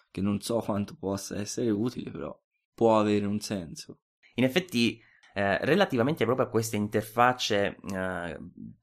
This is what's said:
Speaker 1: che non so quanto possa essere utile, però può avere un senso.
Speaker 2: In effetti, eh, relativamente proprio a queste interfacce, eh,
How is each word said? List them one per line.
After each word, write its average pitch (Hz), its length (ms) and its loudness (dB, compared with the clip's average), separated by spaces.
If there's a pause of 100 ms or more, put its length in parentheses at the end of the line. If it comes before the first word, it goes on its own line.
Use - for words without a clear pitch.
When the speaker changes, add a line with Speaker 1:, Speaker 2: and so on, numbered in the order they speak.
(100)
Speaker 1:
che 90 120 -6
non 101 180 0
so 117 200 -2
quanto 101 380 -4
possa 98 400 -6
essere 113 300 -4
utile, 110 420 -2
però 73 240 -10 (400)
può 113 240 6
avere 104 280 4
un 101 140 -2
senso. - 600 -10 (340)
Speaker 2:
In 120 100 2
effetti, 123 580 0 (340)
eh, 98 300 2
relativamente 143 580 2
proprio 123 220 2
a - 20 -12
queste 113 280 0
interfacce, 104 1000 0 (160)
eh, 92 460 -6 (440)